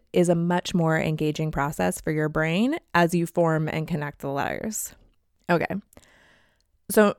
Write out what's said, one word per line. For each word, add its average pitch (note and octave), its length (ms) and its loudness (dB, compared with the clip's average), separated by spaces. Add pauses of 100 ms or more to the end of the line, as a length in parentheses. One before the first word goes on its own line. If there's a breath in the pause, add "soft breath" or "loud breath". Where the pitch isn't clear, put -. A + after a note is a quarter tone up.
(140)
is F3 160 4
a F3 60 4
much F3 380 -2
more D#3+ 240 2
engaging D#3 540 -2
process D3+ 480 -2
for E3 120 -4
your D#3 180 0
brain E3+ 480 0 (160)
as F3 200 4
you E3+ 120 2
form D#3+ 420 0
and D#3 180 -4
connect D3 340 -6
the C#3 100 -8
letters. - 640 -6 (540)
Okay. F3 260 0 (1160 soft breath)
So G#3 300 4